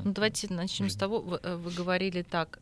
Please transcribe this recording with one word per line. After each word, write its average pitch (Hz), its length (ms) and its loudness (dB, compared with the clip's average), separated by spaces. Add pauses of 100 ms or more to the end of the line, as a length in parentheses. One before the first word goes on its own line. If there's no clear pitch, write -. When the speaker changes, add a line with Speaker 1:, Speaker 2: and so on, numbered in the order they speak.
Speaker 1:
Ну, 202 80 2
давайте 202 400 2
начнем 185 340 0
с 190 60 2
Speaker 2:
жизнь. - 60 -6
Speaker 1:
того, 202 220 2
вы, 175 220 -4
э, 175 140 -2
вы 170 140 -6
говорили 180 520 0
так, 170 400 -2